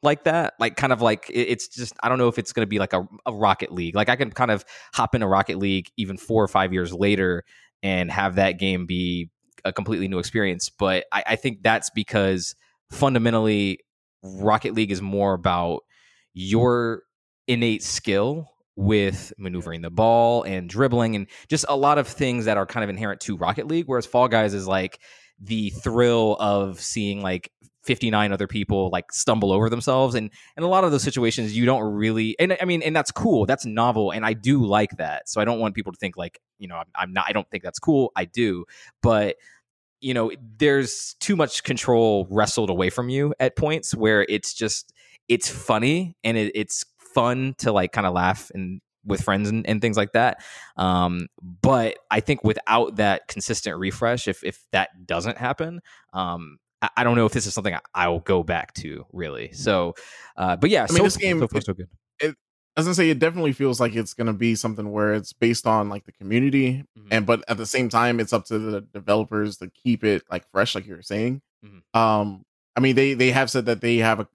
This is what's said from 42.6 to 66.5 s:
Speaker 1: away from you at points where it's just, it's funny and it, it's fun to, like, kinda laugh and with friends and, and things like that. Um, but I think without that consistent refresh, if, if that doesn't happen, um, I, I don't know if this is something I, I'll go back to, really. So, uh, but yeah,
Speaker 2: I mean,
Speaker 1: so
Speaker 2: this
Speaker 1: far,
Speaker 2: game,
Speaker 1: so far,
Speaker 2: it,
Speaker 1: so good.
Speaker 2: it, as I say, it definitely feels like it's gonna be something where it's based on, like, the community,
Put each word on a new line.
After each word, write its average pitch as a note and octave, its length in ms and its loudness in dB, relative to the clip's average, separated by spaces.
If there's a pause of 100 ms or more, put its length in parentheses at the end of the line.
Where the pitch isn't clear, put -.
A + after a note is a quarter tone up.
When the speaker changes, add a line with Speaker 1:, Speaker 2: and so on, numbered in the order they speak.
Speaker 1:
away F#2 180 2
from B2 200 -4
you C#3+ 320 -2
at C3 160 0
points D#3 400 -2
where G#2+ 320 4
it's - 260 -4
just, - 380 -6 (340)
it's - 220 0
funny D3+ 720 0
and A2+ 140 0
it, G#2+ 180 0
it's - 300 -6 (140)
fun B2+ 600 -2
to, A#2 140 0
like, F#2 200 2
kinda G2 200 0
laugh F2+ 420 0
and F#2 260 -8 (240)
with G2+ 160 -4
friends G2+ 280 0
and, A2 180 -2
and G#2+ 160 0
things A2 140 0
like G2+ 160 0
that. A#2 280 2 (360)
Um, F2+ 500 0 (140)
but A2 580 0 (140)
I G#2+ 80 2
think C#3+ 240 -2
without A2 520 2
that G2+ 300 0
consistent G2+ 500 -6
refresh, A#2 520 -2
if, - 160 -6
if - 260 -10
that F#2 340 -2
doesn't F2+ 320 -4
happen, D#3+ 440 -6 (320)
um, F2 460 -8 (220)
I, A#2 180 -2
I B2 60 2
don't A#2+ 120 4
know A#2 100 4
if G#2 60 2
this G#2 140 -2
is F#2+ 80 -6
something F#2+ 200 -4
I, D2 60 -6 (140)
I'll F2 260 2
go F#2 240 2
back E2+ 300 -4
to, D2 380 -12
really. D2 400 -10
So, F#2 420 0 (420)
uh, F#2 200 0
but F#2 140 2
yeah, C#3 180 2
Speaker 2:
I - 40 0
mean, E3+ 60 4
Speaker 1:
so - 40 6
Speaker 2:
this F#3+ 140 2
Speaker 1:
far, - 40 -8
Speaker 2:
game, F3+ 200 0
Speaker 1:
so A#2 80 0
far, C#3+ 100 -4
Speaker 2:
it, - 60 -6
Speaker 1:
so F#2+ 100 -6
good. F2+ 140 -12 (320)
Speaker 2:
it, D3+ 160 -2 (400)
as D#3+ 120 0
I F#3 40 0
say, E3 180 4
it C#3+ 80 2
definitely D#3+ 340 0
feels B2+ 280 0
like A2+ 160 0
it's A2 180 -4
gonna A2+ 180 -2
be A2+ 220 0
something G#2+ 380 -6
where G#2+ 220 2
it's G#2 180 -6
based A#2 340 0
on, A2 220 2
like, G2+ 160 -10
the - 80 -20
community, C3 720 0 (120)